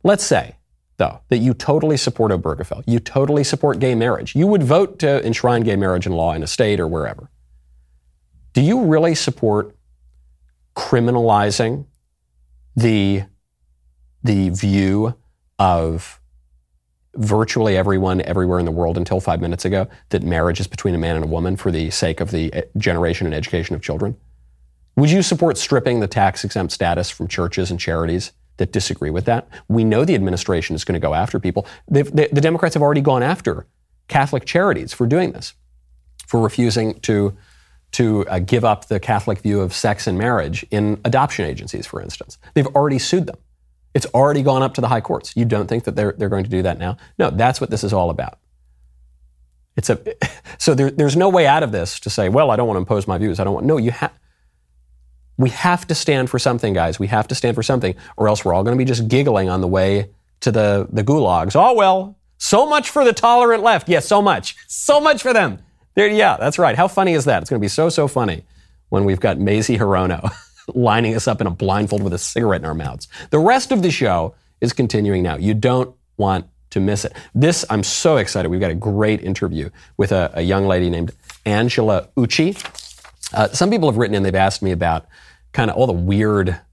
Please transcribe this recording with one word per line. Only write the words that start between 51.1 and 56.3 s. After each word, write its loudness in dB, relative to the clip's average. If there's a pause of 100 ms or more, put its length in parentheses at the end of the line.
no 4
way 4
out 4
of -4
this -6
to -8
say, 0
"Well, 4
I 2
don't 0
want 0
to 0
impose -2
my -2
views. -2
I 0
don't -2
want," -4
no, 2
you 0
ha-, -6 (1200)
we 2
have 0
to -2
stand 0